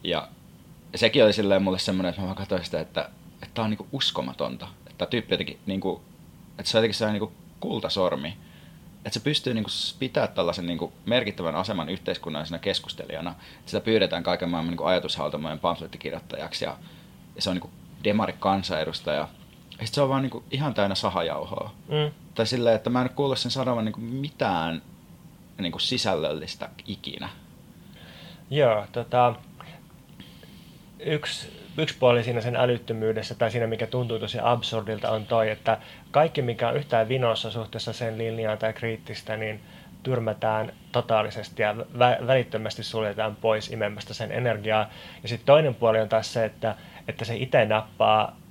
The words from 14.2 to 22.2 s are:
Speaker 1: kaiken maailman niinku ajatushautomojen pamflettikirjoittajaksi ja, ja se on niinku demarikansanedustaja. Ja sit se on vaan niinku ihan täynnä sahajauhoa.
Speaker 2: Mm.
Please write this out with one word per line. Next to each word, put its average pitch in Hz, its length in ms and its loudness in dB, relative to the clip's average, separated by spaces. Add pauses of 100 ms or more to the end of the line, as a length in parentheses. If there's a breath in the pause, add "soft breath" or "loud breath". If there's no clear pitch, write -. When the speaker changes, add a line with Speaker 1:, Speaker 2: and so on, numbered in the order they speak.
Speaker 1:
kaiken 87 260 0
maailman 82 220 0
niinku 85 140 -4
ajatushautomojen 78 760 0
pamflettikirjoittajaksi - 1040 -6
ja, - 120 -6 (580 loud breath)
ja - 60 -8
se 98 80 0
on 90 60 0
niinku - 140 -6 (340)
demarikansanedustaja. 90 1200 0 (520)
Ja 117 60 -6
sit - 100 -6
se 143 60 2
on 135 80 4
vaan 135 120 2
niinku 123 300 -6
ihan 135 220 -2
täynnä 98 220 2
sahajauhoa. 82 760 -2 (160)
Speaker 2:
Mm. 151 240 0 (240)